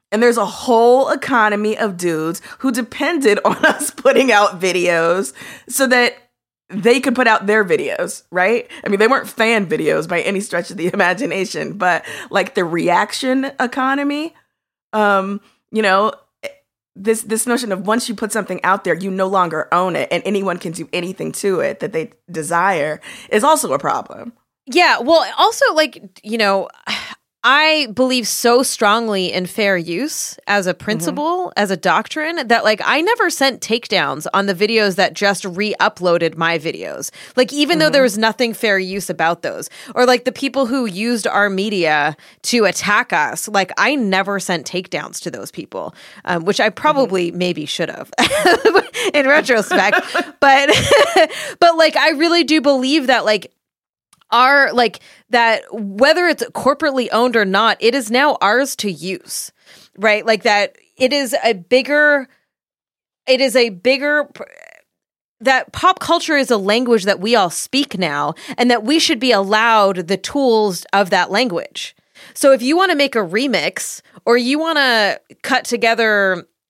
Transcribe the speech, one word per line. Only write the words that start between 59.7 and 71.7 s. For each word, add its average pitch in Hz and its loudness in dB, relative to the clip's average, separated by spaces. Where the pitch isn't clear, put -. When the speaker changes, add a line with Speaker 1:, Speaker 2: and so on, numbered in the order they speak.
Speaker 2:
right? 208 0
Like, 214 0
that 202 0
it 254 0
is 277 -2
a 233 2
bigger, 269 2
it 262 4
is 254 0
a 240 2
bigger, 277 0
pr-, - -16
that 254 0
pop 370 2
culture 330 0
is 269 0
a 226 2
language 220 2
that 196 0
we 226 0
all 190 4
speak - -4
now, 147 -2
and 247 2
that 226 0
we 294 2
should 294 0
be 247 2
allowed 202 2
the 196 0
tools 220 0
of 196 2
that 180 2
language. 196 -4